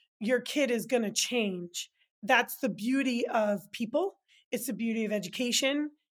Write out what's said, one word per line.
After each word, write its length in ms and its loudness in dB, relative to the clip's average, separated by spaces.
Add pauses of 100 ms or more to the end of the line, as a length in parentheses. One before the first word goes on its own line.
(200)
your 220 2
kid 280 0
is 160 0
gonna 260 2
change. 800 -2 (320)
That's 360 2
the 120 0
beauty 580 0
of 440 0
people. 460 -2 (340)
It's 160 -6
the 60 -4
beauty 320 -2
of 60 -2
education. 800 0 (280)